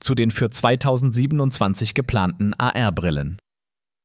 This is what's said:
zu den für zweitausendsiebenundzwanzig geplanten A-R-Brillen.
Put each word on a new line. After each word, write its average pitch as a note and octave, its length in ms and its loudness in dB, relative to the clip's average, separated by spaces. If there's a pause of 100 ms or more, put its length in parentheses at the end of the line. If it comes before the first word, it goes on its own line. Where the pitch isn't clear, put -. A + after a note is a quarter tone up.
zu - 140 0
den A#2 160 2
für A2 200 0
zweitausendsiebenundzwanzig B2+ 1400 0
geplanten G#2 640 0
A-R-Brillen. F2 800 -2 (680)